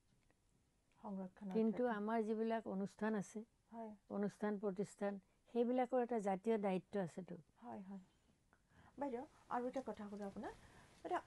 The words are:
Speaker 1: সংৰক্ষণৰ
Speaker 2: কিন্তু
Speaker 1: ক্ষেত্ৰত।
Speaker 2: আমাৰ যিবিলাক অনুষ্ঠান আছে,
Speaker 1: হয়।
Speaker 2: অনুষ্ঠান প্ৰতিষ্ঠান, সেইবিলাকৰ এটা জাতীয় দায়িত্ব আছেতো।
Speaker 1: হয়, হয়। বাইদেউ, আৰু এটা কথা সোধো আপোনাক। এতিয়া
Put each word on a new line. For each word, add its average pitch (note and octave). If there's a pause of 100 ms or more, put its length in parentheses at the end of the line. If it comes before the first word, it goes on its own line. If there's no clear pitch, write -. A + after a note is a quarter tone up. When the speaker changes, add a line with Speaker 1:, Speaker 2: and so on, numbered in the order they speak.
(1040)
Speaker 1:
সংৰক্ষণৰ F#3+
Speaker 2:
কিন্তু A3+
Speaker 1:
ক্ষেত্ৰত। B3
Speaker 2:
আমাৰ G#3+
যিবিলাক A3+
অনুষ্ঠান G#3
আছে, G#3+ (220)
Speaker 1:
হয়। A3+ (200)
Speaker 2:
অনুষ্ঠান G#3
প্ৰতিষ্ঠান, G3+ (340)
সেইবিলাকৰ B3
এটা A#3
জাতীয় G3
দায়িত্ব G3
আছেতো। F3 (140)
Speaker 1:
হয়, A3+
হয়। F#3+ (920)
বাইদেউ, B3+ (240)
আৰু B3
এটা C4
কথা G#3+
সোধো G#3
আপোনাক। G#3 (280)
এতিয়া -